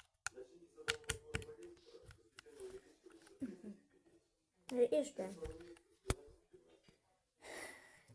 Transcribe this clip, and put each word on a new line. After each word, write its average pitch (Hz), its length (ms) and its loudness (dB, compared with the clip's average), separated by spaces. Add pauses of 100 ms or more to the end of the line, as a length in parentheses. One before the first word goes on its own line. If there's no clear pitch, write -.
(3500)
Мгм. 208 340 -6 (1160)
І 294 140 10
ждем. 190 320 -2 (2750)